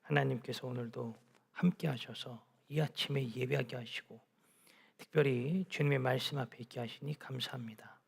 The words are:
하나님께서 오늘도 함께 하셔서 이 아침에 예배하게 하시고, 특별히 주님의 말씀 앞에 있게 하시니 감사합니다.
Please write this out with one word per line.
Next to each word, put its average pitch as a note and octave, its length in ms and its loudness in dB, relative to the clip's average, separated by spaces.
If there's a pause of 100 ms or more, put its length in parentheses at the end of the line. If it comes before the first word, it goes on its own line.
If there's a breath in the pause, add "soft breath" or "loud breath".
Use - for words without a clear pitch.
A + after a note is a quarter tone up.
하나님께서 C3+ 640 2
오늘도 A#2+ 500 -4 (360)
함께 - 360 2
하셔서 B2 560 -6 (240)
이 D3 140 0
아침에 C#3 540 0
예배하게 C3 400 0
하시고, A#2 440 -10 (800 soft breath)
특별히 C#3+ 720 4
주님의 C#3+ 300 4
말씀 C3 400 2
앞에 - 220 -4
있게 A#2 180 -8
하시니 C3+ 400 -6
감사합니다. A#2 880 -8